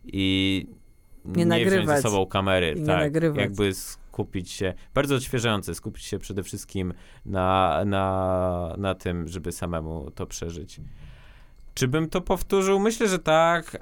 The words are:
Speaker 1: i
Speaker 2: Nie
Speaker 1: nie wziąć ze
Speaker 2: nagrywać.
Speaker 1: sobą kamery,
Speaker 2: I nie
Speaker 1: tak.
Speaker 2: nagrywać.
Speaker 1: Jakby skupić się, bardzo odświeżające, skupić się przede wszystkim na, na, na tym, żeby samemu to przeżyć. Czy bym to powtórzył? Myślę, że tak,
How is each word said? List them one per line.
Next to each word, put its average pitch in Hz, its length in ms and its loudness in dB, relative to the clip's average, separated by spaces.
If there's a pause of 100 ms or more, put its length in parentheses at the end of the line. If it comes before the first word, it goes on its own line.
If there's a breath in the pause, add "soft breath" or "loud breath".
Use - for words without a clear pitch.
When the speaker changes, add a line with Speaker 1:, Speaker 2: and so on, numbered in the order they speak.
Speaker 1:
i 95 600 2 (580)
Speaker 2:
Nie 175 200 2
Speaker 1:
nie 170 120 4
wziąć 185 140 4
ze 190 60 4
Speaker 2:
nagrywać. 147 260 2
Speaker 1:
sobą 101 240 2
kamery, 95 500 2
Speaker 2:
I - 40 -4
nie 151 60 -2
Speaker 1:
tak. 92 140 4
Speaker 2:
nagrywać. 147 400 2
Speaker 1:
Jakby 101 340 0
skupić - 760 -8
się, 92 240 -2 (200 soft breath)
bardzo 139 200 2
odświeżające, 113 600 0
skupić - 300 -10
się 101 140 -6
przede 98 240 -6
wszystkim 92 520 -6 (320 soft breath)
na, 92 600 4
na, 92 920 0
na 95 160 0
tym, 87 340 -4
żeby 87 240 -8
samemu 80 580 -6
to - 160 -8
przeżyć. - 540 -10 (960 loud breath)
Czy 131 140 2
bym 156 200 0
to 175 120 -2
powtórzył? 190 600 2
Myślę, 208 280 2
że 185 100 2
tak, 165 640 2